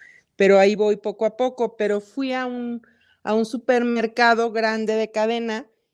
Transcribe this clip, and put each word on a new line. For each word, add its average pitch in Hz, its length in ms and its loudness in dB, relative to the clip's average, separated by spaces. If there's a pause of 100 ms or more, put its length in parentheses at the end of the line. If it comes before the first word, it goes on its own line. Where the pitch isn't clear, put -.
(360)
pero 196 220 6
ahí 196 180 6
voy 208 220 0
poco 208 280 -6
a 214 120 -4
poco, 247 400 -4
pero 208 240 -2
fui 262 320 -6
a 254 140 -4
un, 240 340 -8 (400)
a 214 140 -2
un 226 100 2
supermercado 233 1040 0
grande 220 440 -2
de 220 160 -2
cadena 226 560 -4 (260)